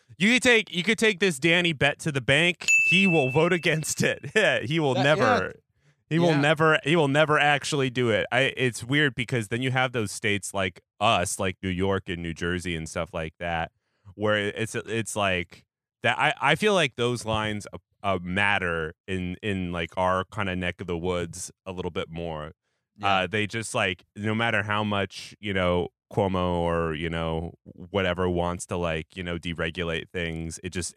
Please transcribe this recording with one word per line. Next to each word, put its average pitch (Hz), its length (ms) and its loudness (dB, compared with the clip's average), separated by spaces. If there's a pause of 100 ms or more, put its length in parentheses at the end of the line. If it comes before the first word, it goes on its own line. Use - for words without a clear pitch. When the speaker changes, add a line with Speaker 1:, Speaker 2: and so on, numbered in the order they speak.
(160)
Speaker 1:
you 202 160 4
could 254 100 2
take, 226 320 4
you 175 80 -2
could 214 160 0
take 214 220 2
this 180 180 2
Danny 170 360 4
bet 143 260 0
to 165 120 -4
the 139 100 -2
bank. 151 440 2 (200)
He 190 200 4
will 156 240 4
vote 160 220 4
against 156 500 0
it. 139 280 -2
<laughs> - 40 -2
Yeah, 160 260 4
he 151 200 -2
will 139 140 2
Speaker 2:
That, - 60 0
yeah. 143 140 6
Speaker 1:
never, 107 380 2 (560)
he 156 100 0
will 170 120 6
Speaker 2:
Yeah. 147 100 4
Speaker 1:
never, 156 440 4
he 151 120 2
will 151 120 4
never 147 300 4
actually 139 520 2
do 123 180 0
it. 101 240 2
I, 131 240 2
it's 127 260 -2
weird 139 320 0
because 120 340 -4
then 120 120 -4
you 131 100 -2
have 131 220 0
those 110 200 -2
states - 420 -2
like 95 260 -4 (200)
us, 101 380 2
like 95 240 -2
New 95 60 -4
York 95 400 -2
and 85 140 -6
New 85 100 -4
Jersey 87 440 -4
and 78 120 -8
stuff 82 240 -6
like 80 280 -6
that, 85 320 -4 (420)
where 107 240 0
it's, 101 360 -4
it's 110 420 -6
like 92 500 -2 (360)
that. 117 160 2
I, 143 220 2
I 143 140 4
feel 214 180 2
like 160 240 2
those 120 300 -2
lines, 107 480 -2
uh, 95 40 -12 (240)
uh, 95 200 0
matter 90 720 0 (140)
in, 90 340 -4
in, 95 300 -2
like, 85 240 -6
our 92 300 2
kinda 98 280 -4
neck 90 280 -4
of 90 40 -12
the 87 120 -4
woods 87 520 -4 (140)
a 95 80 -10
little 87 180 -8
bit 85 200 -6
more. 82 420 -10 (460)
Speaker 2:
Yeah. 98 220 2
Speaker 1:
Uh, 92 60 0
they 104 200 -2
just, 110 280 -8
like, 98 300 -2 (100)
no 107 200 -2
matter 113 280 2
how 104 220 -2
much, 101 560 -4
you 101 140 -4
know, 90 340 2 (240)
Cuomo 90 460 0
or, 85 360 0
you 82 140 -4
know, 82 460 -4 (100)
whatever 90 640 -2
wants 87 380 -2
to, 95 100 -6
like, 80 400 -4
you 95 60 -10
know, 87 160 -6
deregulate 82 720 -6
things, 82 520 -6
it 92 60 -8
just, 87 280 -6